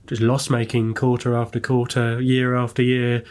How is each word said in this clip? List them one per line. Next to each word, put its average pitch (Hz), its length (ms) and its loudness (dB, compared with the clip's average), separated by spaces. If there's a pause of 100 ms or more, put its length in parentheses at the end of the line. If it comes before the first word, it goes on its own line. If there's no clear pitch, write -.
just 113 140 -6
loss-making 117 720 0
quarter 123 420 0
after 117 240 -2
quarter, 120 600 0
year 127 340 2
after 123 280 -2
year 123 480 0